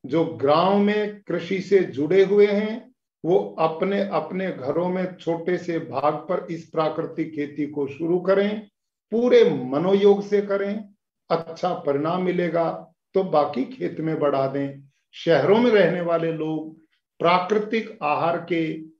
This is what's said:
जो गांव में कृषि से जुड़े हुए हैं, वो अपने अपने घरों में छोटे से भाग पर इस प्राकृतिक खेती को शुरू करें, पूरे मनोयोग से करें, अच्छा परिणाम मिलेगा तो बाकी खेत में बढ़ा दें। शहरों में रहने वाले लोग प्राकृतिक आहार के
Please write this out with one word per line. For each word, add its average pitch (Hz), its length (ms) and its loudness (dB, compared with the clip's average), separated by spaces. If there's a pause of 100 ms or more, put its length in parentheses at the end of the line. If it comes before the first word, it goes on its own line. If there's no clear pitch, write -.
जो 151 200 0
गांव 151 540 2
में 208 420 0
कृषि 175 400 -4
से 196 180 4
जुड़े 156 440 2
हुए 202 240 6
हैं, 214 440 -2 (340)
वो 180 340 2
अपने 190 420 0
अपने 185 500 -4
घरों 160 380 -2
में 180 260 -4
छोटे 165 420 -4
से 170 220 -4
भाग 139 340 -2
पर - 380 -6
इस 165 180 -10
प्राकृतिक 156 640 -4
खेती 147 320 -4
को 143 200 -4
शुरू 170 320 -2
करें, 202 480 0 (440)
पूरे 240 380 6
मनोयोग 185 760 2
से 202 140 2
करें, 202 480 -4 (400)
अच्छा 165 440 -4
परिणाम 160 500 -2
मिलेगा 170 680 -2 (200)
तो 190 100 2
बाकी 151 420 0
खेत - 340 -8
में 156 200 -4
बढ़ा 139 280 0
दें। 139 420 -6 (220)
शहरों 170 460 2
में 240 140 4
रहने 185 300 4
वाले 165 300 0
लोग 156 480 -6 (400)
प्राकृतिक 208 840 0
आहार 156 460 0
के 160 320 -2 (180)